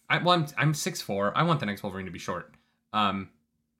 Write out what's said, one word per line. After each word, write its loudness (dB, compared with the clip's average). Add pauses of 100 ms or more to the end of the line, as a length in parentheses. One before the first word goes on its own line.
I, 2
well, 4
I'm, 2 (120)
I'm 4
six -4
four. 0
I 4
want 4
the -4
next -4
Wolverine -6
to -10
be -10
short. -8 (400)
Um, 0 (500)